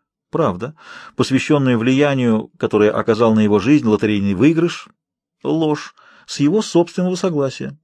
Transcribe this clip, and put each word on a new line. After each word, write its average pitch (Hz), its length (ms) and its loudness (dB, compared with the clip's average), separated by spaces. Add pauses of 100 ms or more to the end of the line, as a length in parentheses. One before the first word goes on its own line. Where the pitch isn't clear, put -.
(300)
Правда. 127 440 -4 (420)
Посвященную 131 600 0
влиянию, 127 800 0
которое 107 340 2
оказал 110 440 2
на 110 60 4
его 104 180 2
жизнь 123 280 2
лотерейный 104 480 0
выигрыш. 156 540 0 (540)
Ложь. 151 520 -4 (320)
С - 140 -10
его 165 220 2
собственного 180 540 -2
согласия. 143 680 -4